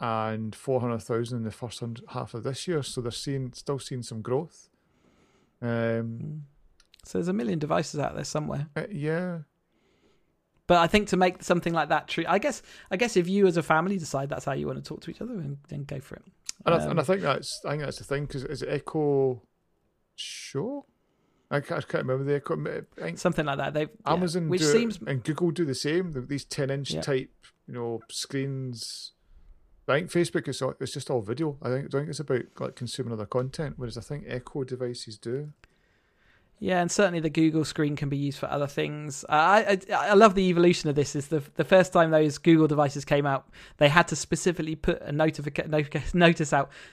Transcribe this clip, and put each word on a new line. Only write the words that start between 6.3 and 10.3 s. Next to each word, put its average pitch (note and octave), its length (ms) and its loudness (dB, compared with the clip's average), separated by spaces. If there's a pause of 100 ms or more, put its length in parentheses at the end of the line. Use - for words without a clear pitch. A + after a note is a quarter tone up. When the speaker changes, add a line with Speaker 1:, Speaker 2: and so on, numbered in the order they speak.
Speaker 2:
So - 140 -6
there's F3 100 -2
a F#3 40 0
million G#3 280 -2
devices D3+ 400 -2
out - 160 -4
there - 80 -6
somewhere. D3 500 -4
Speaker 1:
uh, D#3 160 -4
yeah. E3+ 480 -4 (1300)